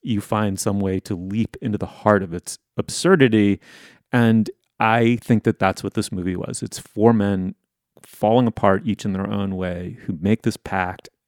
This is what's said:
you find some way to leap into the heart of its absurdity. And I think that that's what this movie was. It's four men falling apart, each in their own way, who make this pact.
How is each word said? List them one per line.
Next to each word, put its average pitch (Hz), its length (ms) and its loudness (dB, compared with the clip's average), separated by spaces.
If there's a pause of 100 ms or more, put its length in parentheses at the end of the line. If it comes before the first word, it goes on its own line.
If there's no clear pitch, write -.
you 101 200 -2
find 104 380 -2
some 101 200 -2
way 95 220 -2
to - 140 -8
leap 98 460 -6
into 104 160 -4
the - 80 -6
heart 98 380 2
of 85 100 -10
its - 240 -12 (200)
absurdity. 110 840 2 (540)
And 113 360 4 (300)
I 117 420 4
think 113 220 0
that - 160 0
that's 95 240 0
what 98 120 -6
this - 160 -4
movie 92 240 -4
was. - 280 -8
It's - 160 -12
four 110 340 4
men 101 420 0 (500)
falling 127 420 2
apart, 98 380 0
each 104 200 -4
in 101 80 -4
their 95 160 -6
own 98 260 -4
way, 90 460 -8
who 90 200 -8
make 104 220 2
this 110 140 -2
pact. 92 520 -6 (180)